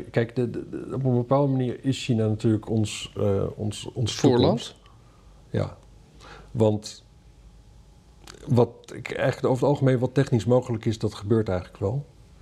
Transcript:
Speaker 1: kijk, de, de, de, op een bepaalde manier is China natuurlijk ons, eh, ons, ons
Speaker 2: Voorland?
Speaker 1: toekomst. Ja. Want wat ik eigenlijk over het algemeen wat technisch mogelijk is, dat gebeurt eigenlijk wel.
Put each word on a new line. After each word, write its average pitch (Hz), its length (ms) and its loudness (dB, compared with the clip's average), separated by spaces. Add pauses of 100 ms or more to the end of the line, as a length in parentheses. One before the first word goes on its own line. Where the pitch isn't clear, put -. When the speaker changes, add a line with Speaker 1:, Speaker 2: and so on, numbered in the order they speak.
(120)
Speaker 1:
kijk, 117 240 -2
de, 123 140 0
de, - 200 -8
de, - 260 -8
op 131 80 -4
een 127 120 2
bepaalde 135 360 2
manier 127 340 -2
is 135 180 -2
China 110 240 0
natuurlijk 107 420 0
ons, - 480 -2
eh, 101 260 0 (120)
ons, 104 380 -8
ons 120 220 -4
Speaker 2:
Voorland? 123 280 4
Speaker 1:
toekomst. 190 320 0 (760)
Ja. 98 280 -4 (720)
Want 107 520 -2 (1400)
wat 120 220 6 (240)
ik - 180 -10
eigenlijk - 420 0
over 127 140 -2
het 139 80 6
algemeen 131 240 2
wat 123 140 -2
technisch 127 320 2
mogelijk 120 400 2
is, 113 140 -2
dat 107 140 -2
gebeurt 107 360 0
eigenlijk 90 300 -4
wel. 113 260 -4 (360)